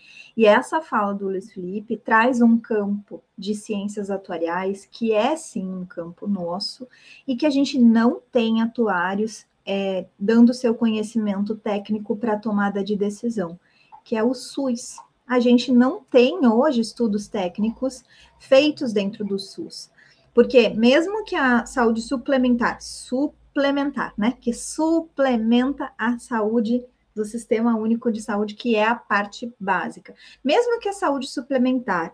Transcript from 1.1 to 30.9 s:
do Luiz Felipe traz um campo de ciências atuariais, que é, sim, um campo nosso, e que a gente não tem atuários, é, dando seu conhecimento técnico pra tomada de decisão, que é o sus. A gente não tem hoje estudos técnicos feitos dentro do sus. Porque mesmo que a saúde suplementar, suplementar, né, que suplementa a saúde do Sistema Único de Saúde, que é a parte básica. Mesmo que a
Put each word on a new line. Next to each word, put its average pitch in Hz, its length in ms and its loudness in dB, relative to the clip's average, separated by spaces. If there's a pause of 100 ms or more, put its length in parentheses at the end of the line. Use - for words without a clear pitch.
do 196 120 -6
Luiz 190 240 -6
Felipe 202 460 -8
traz 240 460 2
um 233 160 6
campo 208 640 -4 (160)
de 196 160 -4
ciências 202 560 -8
atuariais, 185 800 -6
que 220 220 -2
é, 233 240 2
sim, 190 360 -10
um 185 140 -10
campo 175 400 -12
nosso, 190 600 -6 (400)
e 262 100 -4
que 294 100 0
a 302 40 4
gente 277 280 0
não 233 420 6 (120)
tem 226 280 2
atuários, 208 840 -2 (180)
é, 190 420 -4 (120)
dando 233 340 6
seu 233 220 0
conhecimento 214 800 -2
técnico 208 640 -4
pra 214 200 -2
tomada 202 480 -2
de 208 120 -2
decisão, 202 600 -4 (460)
que - 100 -6
é 220 80 -2
o 247 120 2
sus. 254 640 -6 (300)
A 247 140 2
gente 247 320 4
não 254 300 4
tem 277 440 4
hoje 233 360 4
estudos 208 460 -4
técnicos 214 760 -4 (340)
feitos 285 540 2
dentro 202 320 -2
do 196 140 -4
sus. - 500 -14 (460)
Porque 233 360 6
mesmo 320 540 2
que 359 120 -6
a 254 280 2
saúde 226 380 0
suplementar, 247 800 0
suplementar, 277 1400 -4
né, 202 140 2
que - 200 -4
suplementa 269 1400 0
a 233 220 -4
saúde 233 680 -2 (300)
do 214 100 -4
Sistema 233 520 -2
Único 233 340 0
de 208 100 -4
Saúde, 208 360 -4
que 240 180 -2
é 208 100 2
a 233 120 0
parte 208 600 -6
básica. 180 540 -6 (300)
Mesmo 466 380 0
que 403 80 -6
a 392 40 -4